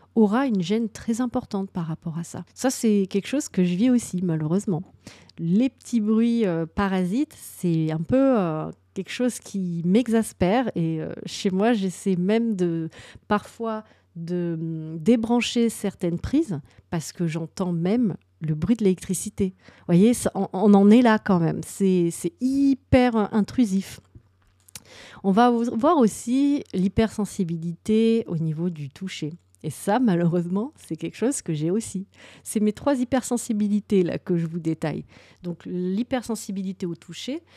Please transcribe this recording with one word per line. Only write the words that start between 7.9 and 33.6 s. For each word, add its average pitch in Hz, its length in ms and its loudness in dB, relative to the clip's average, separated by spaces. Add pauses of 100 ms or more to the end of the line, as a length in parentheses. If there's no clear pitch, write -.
un 160 80 -2
peu, 262 400 4
euh, 160 320 -2 (220)
quelque - 180 -8
chose 247 280 -2
qui 175 460 -6
m'exaspère 220 920 2
et, 160 260 -2
euh, - 120 -8 (120)
chez - 260 -4
moi, 208 220 2
j'essaie 190 420 -2
même 214 400 0
de, 165 340 -2 (380)
parfois, 214 560 -4 (320)
de, 170 440 -4
hum, 160 400 -8
débrancher 233 680 2
certaines 180 500 -4
prises 247 400 -2 (300)
parce - 240 -6
que 175 140 -4
j'entends 165 440 -4
même 185 460 0 (240)
le 156 140 -2
bruit 175 200 0
de 226 80 -4
l'électricité. 190 720 -2
Vous - 300 -20
voyez, 190 280 6
ça, - 200 -2
on, 196 180 -2
on 202 220 6
en 202 160 8
est 240 140 8
là 220 160 4
quand 180 200 2
même. 160 240 0
C'est, 185 480 0
c'est - 300 -6
hyper, 262 760 2
euh, 208 160 2
intrusif. 202 680 0 (1200)
On 196 80 2
va 240 200 6
vo-, 233 260 -2
voir 302 200 4
aussi 269 640 2 (100)
l'hypersensibilité 202 1500 0
au 160 100 -6
niveau 160 320 -2
du 147 200 -10
toucher. 170 440 -10 (280)
Et 151 100 -6
ça, 208 280 -2
malheureusement, 180 760 0
c'est - 180 -10
quelque 165 220 -10
chose 262 240 -2
que 170 120 -6
j'ai 151 160 -2
aussi. 196 380 -4 (360)
C'est - 180 -4
mes 208 100 2
trois 285 240 -2
hypersensibilités 214 1080 0